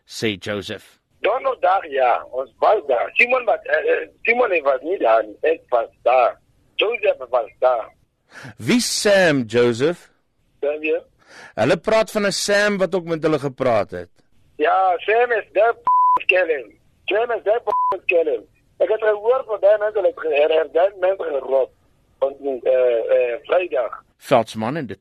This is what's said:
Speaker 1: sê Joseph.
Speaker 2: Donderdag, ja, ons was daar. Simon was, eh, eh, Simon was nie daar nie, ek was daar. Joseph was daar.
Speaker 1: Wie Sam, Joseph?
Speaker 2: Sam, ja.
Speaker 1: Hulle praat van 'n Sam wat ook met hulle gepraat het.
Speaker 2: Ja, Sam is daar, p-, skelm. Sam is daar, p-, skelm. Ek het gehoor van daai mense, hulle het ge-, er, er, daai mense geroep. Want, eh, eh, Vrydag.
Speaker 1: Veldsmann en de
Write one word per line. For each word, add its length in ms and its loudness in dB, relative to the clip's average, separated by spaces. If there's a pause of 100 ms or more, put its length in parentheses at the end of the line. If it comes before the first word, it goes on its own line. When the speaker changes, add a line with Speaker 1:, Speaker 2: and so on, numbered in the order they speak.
Speaker 1:
sê 340 -4
Joseph. 580 -10 (220)
Speaker 2:
Donderdag, 680 0
ja, 420 0
ons 260 -6
was 300 4
daar. 260 0
Simon 300 2
was, 180 0
eh, 300 0
eh, 160 -4 (140)
Simon 260 2 (160)
was 180 0
nie 160 -4
daar 240 4
nie, 200 -12
ek 260 0
was 200 -2 (140)
daar. 380 2 (360)
Joseph 540 -2
was 200 -2 (100)
daar. 320 0 (640)
Speaker 1:
Wie 240 0
Sam, 680 2
Joseph? 640 0 (500)
Speaker 2:
Sam, 220 -4
ja. 160 -2 (560)
Speaker 1:
Hulle 220 0
praat 340 0
van 160 -2
'n 60 0
Sam 460 0
wat 160 0
ook 100 -2
met 180 -4
hulle 160 2
gepraat 520 0
het. 200 -10 (460)
Speaker 2:
Ja, 420 2
Sam 340 0
is 200 -4
daar, 220 2
p-, 480 2
skelm. 500 -2 (320)
Sam 260 -2
is 140 -6
daar, 160 0
p-, 420 -4
skelm. 400 -2 (360)
Ek 100 0
het 120 -2
gehoor 460 0
van 140 -6
daai 180 4
mense, 200 -4
hulle 100 2
het 120 -6
ge-, 220 0
er, 80 2
er, 220 0
daai 180 2 (100)
mense 220 0
geroep. 480 -2 (480)
Want, 460 -4
eh, 80 2
eh, 720 2
Vrydag. 600 -4 (120)
Speaker 1:
Veldsmann 600 -2
en 100 -8
de 140 -12